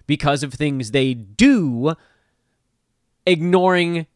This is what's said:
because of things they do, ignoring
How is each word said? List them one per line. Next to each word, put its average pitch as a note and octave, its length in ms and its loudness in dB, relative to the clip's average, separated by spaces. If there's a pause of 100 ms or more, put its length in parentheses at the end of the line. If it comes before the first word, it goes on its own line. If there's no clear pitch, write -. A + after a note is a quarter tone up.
because C#3+ 340 0
of C3+ 140 -8
things C3+ 340 -4
they C3 240 0
do, C3+ 800 0 (1300)
ignoring F3 920 0